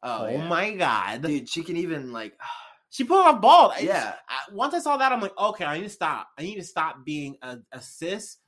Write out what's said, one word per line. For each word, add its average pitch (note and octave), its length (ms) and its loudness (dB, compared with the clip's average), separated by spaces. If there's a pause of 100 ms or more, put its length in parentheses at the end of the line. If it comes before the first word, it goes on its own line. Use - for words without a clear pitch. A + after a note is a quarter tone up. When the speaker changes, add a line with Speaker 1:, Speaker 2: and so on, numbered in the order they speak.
Speaker 1:
Oh, A2+ 220 -6
Speaker 2:
Oh A2 60 -4
Speaker 1:
yeah. D3+ 180 -4
Speaker 2:
my F3 240 -2
God. A#2 500 -2
Speaker 1:
Dude, D3 260 -4
she E3 140 -6
can E3+ 140 -6
even, D#3+ 360 -4
like, A2 280 -12
<sighs> - 80 -14 (460)
Speaker 2:
She C4 100 -2
pulled F#4 220 6
off C#4+ 140 6
bald. C4+ 340 10
I, D#3 60 -6
Speaker 1:
Yeah. D#3 340 -2 (140)
Speaker 2:
I, C#3+ 240 -8
once B3+ 220 -4
I F4 40 0
saw D4 200 -2
that, C4 140 2
I'm A#3+ 100 -2
like, - 160 -8
"Okay, G3+ 260 -2
I D3+ 140 -2
need F#3 60 -8
to G#3+ 60 -10
stop. D3+ 380 -6 (100)
I C#3 40 -10
need G3+ 140 -8
to F#3+ 60 -10
stop D#3 440 -6
being C#3+ 340 -8
a, B2 160 -12 (160)
a B2+ 80 -14
cis G3 560 -10 (120)